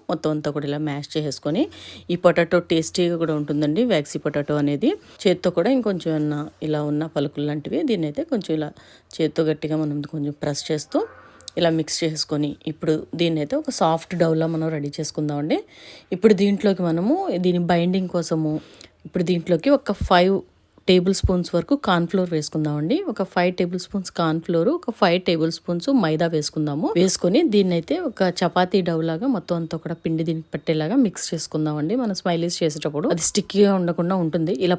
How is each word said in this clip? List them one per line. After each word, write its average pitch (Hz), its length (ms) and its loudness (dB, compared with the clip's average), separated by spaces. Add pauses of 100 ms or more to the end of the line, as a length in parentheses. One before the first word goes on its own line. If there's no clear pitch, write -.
మొత్తం 160 260 -2
అంతా 151 200 -4
కూడా 147 140 -6
ఇలా 147 100 -4 (100)
మ్యాష్ 143 260 -8
చేసేసుకొని 151 460 -2 (520)
ఈ - 100 -2
పొటాటో 170 360 4 (120)
టేస్టీగా 170 500 0
కూడా 156 200 0
ఉంటుందండి. 151 500 0
వ్యాక్సీ 151 340 -2
పొటాటో 147 380 -2
అనేది 143 260 2 (360)
చేత్తో 180 320 2
కూడా 196 200 2
ఇంకొంచెం 196 380 -2
ఏమన్నా 151 240 -2 (300)
ఇలా 151 200 0
ఉన్న 147 160 -2 (120)
పలుకులు 143 340 -4
లాంటివి 156 280 -4 (120)
దీన్ని 165 180 0
అయితే 262 220 -6
కొంచెం 202 260 -4
ఇలా 151 120 -4 (480)
చేత్తో 160 340 0
గట్టిగా 151 320 -2
మనం 147 180 -2 (140)
కొంచెం 147 280 -4
ప్రెస్ 147 280 -4
చేస్తూ 156 280 -2 (600)
ఇలా 170 180 4
మిక్స్ 156 260 -2
చేసుకొని 151 460 -2 (220)
ఇప్పుడు 156 220 0 (260)
దీన్ని 165 240 2
అయితే 196 180 -4
ఒక 262 100 -6 (100)
సాఫ్ట్ 165 420 0
డౌలా 160 320 2
మనం 160 200 0
రెడీ 143 220 -6
చేసుకుందామండి. 151 640 -2 (560)
ఇప్పుడు 208 260 6
దీంట్లోకి 196 480 2
మనము 185 260 2 (300)
దీని 175 160 2 (100)
బైండింగ్ 180 460 2
కోసము 160 340 0 (560)
ఇప్పుడు 180 240 -2
దీంట్లోకి 175 460 2
ఒక 208 160 -2 (160)
ఫైవ్ 185 260 6 (540)
టేబుల్ 180 300 6
స్పూన్స్ 180 340 0
వరకు 175 220 2 (100)
కార్న్ 170 240 2
ఫ్లోర్ 180 240 0
వేసుకుందామండి. 156 640 -2 (160)
ఒక 202 120 -4 (100)
ఫైవ్ 185 260 2
టేబుల్ 180 240 -2
స్పూన్స్ - 340 -8
కార్న్ 165 280 0
ఫ్లోర్, 170 220 2 (120)
ఒక 247 200 -8
ఫైవ్ 175 160 4 (140)
టేబుల్ 165 260 2
స్పూన్స్ 175 320 -6 (160)
మైదా 160 300 2
వేసుకుందాము. 151 540 -2 (100)
వేసుకొని 185 420 2 (140)
దీన్నైతే 185 420 2 (140)
ఒక 196 180 0 (120)
చపాతీ 180 400 2 (100)
డౌ 165 60 0 (140)
లాగా 165 260 -2
మొత్తం 175 240 -4
అంతా 165 240 -6
కూడా 165 200 -6
పిండి 160 260 0
దీనికి 160 260 -4
పట్టేలాగా 156 500 0
మిక్స్ - 260 -4
చేసుకుందామండి. 156 720 -2
మనం 202 180 -2
స్మైలీస్ 170 440 -2
చేసేటప్పుడు 151 500 -2
అది 165 160 -2
స్టిక్కీగా 202 500 2
ఉండకుండా 175 460 0
ఉంటుంది. 160 280 0 (140)
ఇలా 180 120 4